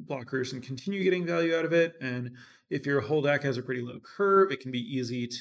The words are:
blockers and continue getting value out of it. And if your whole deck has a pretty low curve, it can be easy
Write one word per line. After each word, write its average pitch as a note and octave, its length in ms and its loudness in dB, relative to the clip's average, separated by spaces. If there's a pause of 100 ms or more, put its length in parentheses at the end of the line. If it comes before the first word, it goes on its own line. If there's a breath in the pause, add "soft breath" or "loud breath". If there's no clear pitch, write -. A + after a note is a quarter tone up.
blockers C3 460 -4
and B2+ 120 -10
continue F#3+ 400 -4
getting F3+ 240 2
value E3 280 2
out E3 100 0
of D3+ 80 0
it. E3+ 280 4
And B2 300 -4 (400 loud breath)
if C#3+ 160 -4
your C#3+ 140 2
whole D3+ 200 2
deck C#3+ 220 2
has C3+ 140 0
a B2+ 60 -4
pretty B2 180 -4
low A#2+ 180 -10
curve, G3 520 4
it C3 100 -6
can C3 100 -10
be B2 80 -2
easy A#2+ 480 -4 (140)